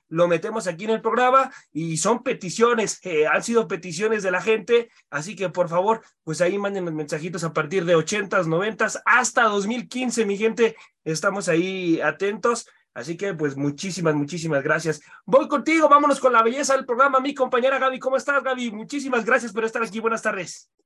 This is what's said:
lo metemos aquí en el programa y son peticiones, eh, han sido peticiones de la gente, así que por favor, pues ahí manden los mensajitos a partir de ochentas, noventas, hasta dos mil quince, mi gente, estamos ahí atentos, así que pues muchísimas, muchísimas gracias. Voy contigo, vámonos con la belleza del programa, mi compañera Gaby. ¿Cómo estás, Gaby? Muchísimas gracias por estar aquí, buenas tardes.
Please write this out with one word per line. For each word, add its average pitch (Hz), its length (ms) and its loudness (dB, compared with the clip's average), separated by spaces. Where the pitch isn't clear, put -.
lo 170 200 2
metemos 170 400 -2
aquí 170 160 -8
en 220 60 -2
el 220 100 0
programa 254 500 2
y 160 240 -4
son 214 260 0
peticiones, 226 840 0
eh, 156 220 2
han 170 160 2
sido 226 240 0
peticiones 185 560 -4
de 185 80 0
la 180 100 0
gente, 226 500 0
así 151 240 -8
que 185 140 -4
por 175 200 0
favor, 196 340 0
pues 156 180 -6
ahí 180 160 2
manden 202 280 -4
los 165 100 -6
mensajitos 160 480 -6
a 160 100 -4
partir 160 320 -2
de 170 120 4
ochentas, 190 500 0
noventas, 208 580 -2
hasta 240 400 2
dos 202 220 0
mil 233 220 -4
quince, 240 360 -2
mi 202 120 -2
gente, 220 400 0
estamos 185 460 -2
ahí 180 520 0
atentos, 208 680 -2
así 160 220 -10
que 196 180 -4
pues 147 220 -2
muchísimas, 156 580 -2
muchísimas 147 480 -2
gracias. 156 380 -2
Voy 269 220 4
contigo, 302 400 2
vámonos 285 320 6
con 254 120 4
la 226 120 6
belleza 269 320 2
del 262 100 -2
programa, 262 320 2
mi 269 160 -2
compañera 254 460 0
Gaby. 262 180 0
¿Cómo 262 180 -2
estás, 277 280 0
Gaby? 254 260 -2
Muchísimas 233 540 -4
gracias 233 280 2
por 220 120 -2
estar 226 180 -2
aquí, 208 160 -6
buenas 220 240 -2
tardes. 196 480 -6